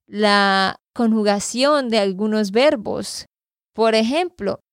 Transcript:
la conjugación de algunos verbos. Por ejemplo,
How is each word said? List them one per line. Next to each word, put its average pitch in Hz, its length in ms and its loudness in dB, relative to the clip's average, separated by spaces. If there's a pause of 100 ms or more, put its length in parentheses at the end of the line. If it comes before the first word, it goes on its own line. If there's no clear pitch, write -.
la 202 720 2 (180)
conjugación 233 960 0
de 220 100 0
algunos 202 520 -2
verbos. 220 760 -2 (480)
Por 226 220 2
ejemplo, 233 640 -2 (140)